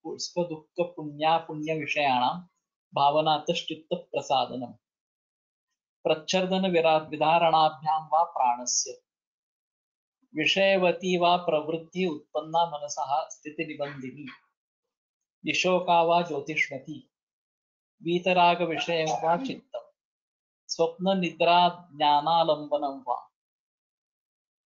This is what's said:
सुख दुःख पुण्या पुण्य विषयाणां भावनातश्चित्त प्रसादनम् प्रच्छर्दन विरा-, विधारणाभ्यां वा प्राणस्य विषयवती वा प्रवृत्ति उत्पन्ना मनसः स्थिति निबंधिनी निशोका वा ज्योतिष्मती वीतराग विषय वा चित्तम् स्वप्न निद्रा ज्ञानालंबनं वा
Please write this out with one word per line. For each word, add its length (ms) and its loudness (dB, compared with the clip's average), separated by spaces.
सुख 420 -6
दुःख 300 -14
पुण्या 580 -2
पुण्य 360 -6
विषयाणां 720 -2
भावनातश्चित्त 1000 0
प्रसादनम् 800 -4
प्रच्छर्दन 600 0
विरा-, 440 2
विधारणाभ्यां 920 2
वा 200 2
प्राणस्य 800 -2
विषयवती 840 2
वा 200 4
प्रवृत्ति 680 -2
उत्पन्ना 600 -2
मनसः 640 -6
स्थिति 360 -12
निबंधिनी 680 -12
निशोका 580 2
वा 180 4
ज्योतिष्मती 880 -6
वीतराग 580 4
विषय 420 -2
वा 420 0
चित्तम् 480 -12
स्वप्न 520 -2
निद्रा 760 2
ज्ञानालंबनं 1120 0
वा 240 -6